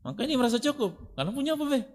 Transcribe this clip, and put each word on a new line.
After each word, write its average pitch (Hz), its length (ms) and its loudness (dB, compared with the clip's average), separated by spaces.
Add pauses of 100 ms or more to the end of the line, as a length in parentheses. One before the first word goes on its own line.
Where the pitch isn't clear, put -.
Makanya 139 320 -4
dia 269 80 2
merasa 240 160 4
cukup, 240 560 -2
karena 147 240 -2
punya 285 160 0
apa, 302 160 0
Pak? 269 160 2 (100)